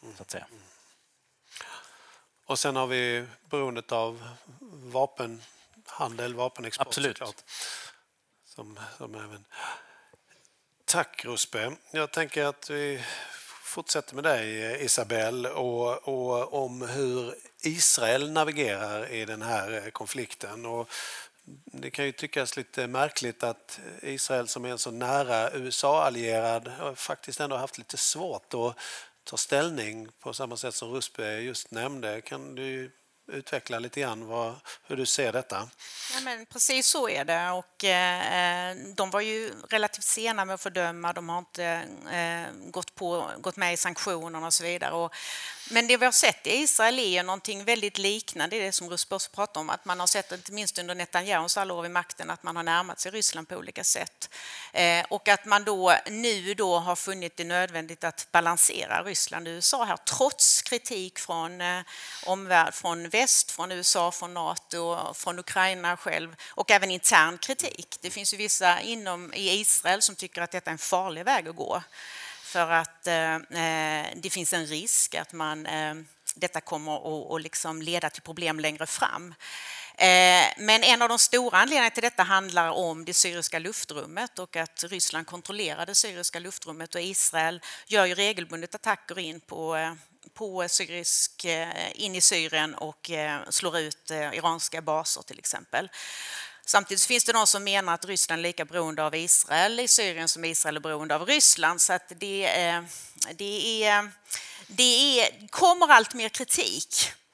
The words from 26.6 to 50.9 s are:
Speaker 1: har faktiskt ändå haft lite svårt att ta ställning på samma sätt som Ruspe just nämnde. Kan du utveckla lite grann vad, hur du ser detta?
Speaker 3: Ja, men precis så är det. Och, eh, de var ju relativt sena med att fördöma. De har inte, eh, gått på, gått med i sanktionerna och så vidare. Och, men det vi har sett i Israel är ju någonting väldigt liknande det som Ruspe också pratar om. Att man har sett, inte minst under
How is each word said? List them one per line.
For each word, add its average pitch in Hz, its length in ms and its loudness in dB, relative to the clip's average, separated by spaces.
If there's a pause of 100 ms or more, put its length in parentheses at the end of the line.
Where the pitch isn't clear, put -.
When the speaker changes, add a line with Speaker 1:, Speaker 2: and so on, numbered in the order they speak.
Speaker 1:
har 139 280 -8
faktiskt - 440 -8
ändå 143 180 -4
haft 131 200 -8
lite - 200 -10
svårt 151 560 -4
att 120 240 -2 (460)
ta - 140 -8
ställning 113 720 -2 (100)
på - 140 -10
samma 120 240 -8
sätt 123 180 -6
som 117 160 -8
Ruspe 127 320 -6
just 113 480 -6
nämnde. 113 500 -6
Kan 139 340 -12
du 131 360 -10 (360)
utveckla 131 520 -8
lite 120 200 -8
grann 113 280 -6
vad, 117 280 -4 (320)
hur 139 100 -6
du 131 80 -2
ser 123 260 2
detta? 110 380 -4 (440)
Speaker 3:
Ja, 269 80 -2
men 240 240 -8
precis 262 420 2
så 262 220 2
är 143 160 -2
det. 170 240 0
Och, 180 340 -6
eh, 180 920 2 (200)
de 190 160 -2
var 202 100 0
ju 220 320 -4 (160)
relativt 208 340 0
sena 220 420 0
med 190 80 -6
att 190 80 -8
fördöma. 175 520 -2
De 170 160 -8
har 175 100 -4
inte, 170 420 -4 (300)
eh, 170 600 -4
gått - 240 -8
på, 170 420 -4
gått - 180 -6
med 180 180 0
i 170 40 -2
sanktionerna 165 720 -4
och 165 60 2
så 170 100 2
vidare. 170 300 -2
Och, 170 220 -4 (540)
men 233 180 2
det 247 100 6
vi 233 80 4
har 254 60 6
sett - 360 4
i 175 80 2
Israel 247 440 4
är 233 80 0
ju 180 160 2
någonting 196 400 -6
väldigt 208 340 0
liknande 196 600 -2
det 190 120 -2
som 180 180 -2
Ruspe - 260 -4
också - 160 -6
pratar 202 300 -4
om. 156 80 -6
Att 180 160 -2
man 180 140 -2
har 180 80 2
sett, 196 240 0
inte 180 200 -12
minst 202 280 -4
under 180 160 -4